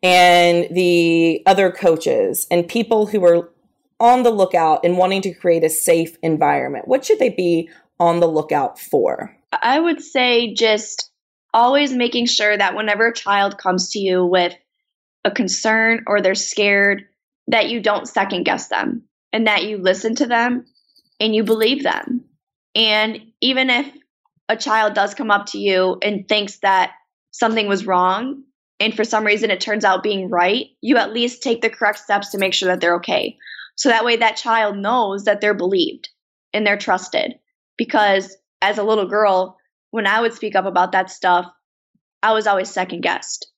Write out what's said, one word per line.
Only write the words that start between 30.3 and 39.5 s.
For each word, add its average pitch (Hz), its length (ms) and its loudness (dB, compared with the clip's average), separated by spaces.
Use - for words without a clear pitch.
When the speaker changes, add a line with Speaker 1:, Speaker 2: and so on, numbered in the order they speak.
Speaker 2:
right, 180 380 0
you 233 160 2
at 214 160 0
least 240 300 -4
take 233 180 -2
the 226 80 -2
correct 208 300 -2
steps 202 320 -4
to 202 80 -8
make 190 160 -2
sure 190 140 0
that 180 120 0
they're 175 160 2
okay. - 400 -4
So - 140 -2
that 226 160 2
way 233 120 2
that 226 200 0
child 220 420 -2
knows 202 460 -2
that 208 160 0
they're 208 120 2
believed 185 560 -2
and 214 120 0
they're 202 120 0
trusted. - 560 -4
Because 202 600 0
as 208 160 0
a 208 40 -2
little 214 240 0
girl, 190 500 0